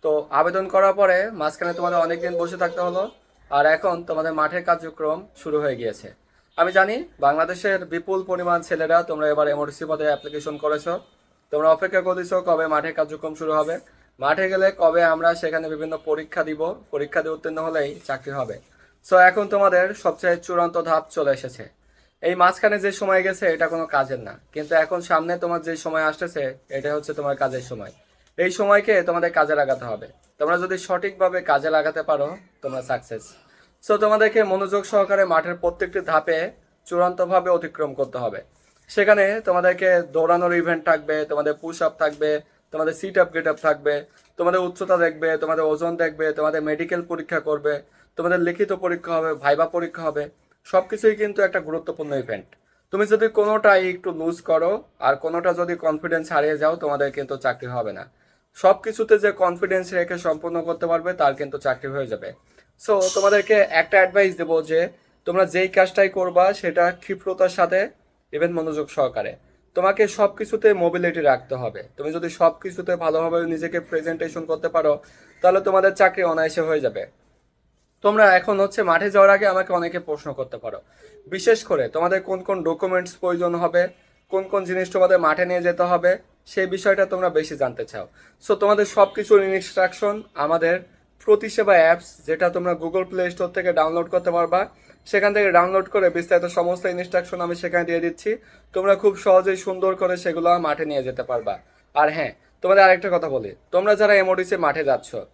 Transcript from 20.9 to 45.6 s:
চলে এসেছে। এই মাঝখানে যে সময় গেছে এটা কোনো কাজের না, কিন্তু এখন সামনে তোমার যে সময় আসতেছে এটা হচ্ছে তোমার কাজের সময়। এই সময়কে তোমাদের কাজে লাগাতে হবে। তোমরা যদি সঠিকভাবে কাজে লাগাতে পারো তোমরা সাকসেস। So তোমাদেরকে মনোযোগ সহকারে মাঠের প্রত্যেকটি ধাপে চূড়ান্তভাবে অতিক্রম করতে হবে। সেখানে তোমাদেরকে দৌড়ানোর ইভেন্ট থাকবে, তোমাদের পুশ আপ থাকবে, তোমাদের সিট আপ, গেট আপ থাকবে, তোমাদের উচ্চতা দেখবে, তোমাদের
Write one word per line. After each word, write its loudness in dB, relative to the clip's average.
চলে 0
এসেছে। -16
এই 0
মাঝখানে 2
যে 0
সময় 2
গেছে -4
এটা 0
কোনো -4
কাজের -2
না, -16
কিন্তু -6
এখন -4
সামনে 0
তোমার -4
যে -6
সময় -2
আসতেছে -6
এটা -4
হচ্ছে -6
তোমার -2
কাজের -4
সময়। -14
এই 0
সময়কে 2
তোমাদের 0
কাজে 2
লাগাতে -2
হবে। -10
তোমরা 0
যদি -4
সঠিকভাবে -2
কাজে 2
লাগাতে 0
পারো 0
তোমরা -8
সাকসেস। -8
So 2
তোমাদেরকে 4
মনোযোগ -2
সহকারে 2
মাঠের 0
প্রত্যেকটি -2
ধাপে 0
চূড়ান্তভাবে 0
অতিক্রম -6
করতে -4
হবে। -6
সেখানে 4
তোমাদেরকে 2
দৌড়ানোর 2
ইভেন্ট -2
থাকবে, 0
তোমাদের -2
পুশ -10
আপ -4
থাকবে, -2
তোমাদের -2
সিট -8
আপ, 0
গেট -2
আপ -4
থাকবে, 0
তোমাদের 0
উচ্চতা -2
দেখবে, -2
তোমাদের -2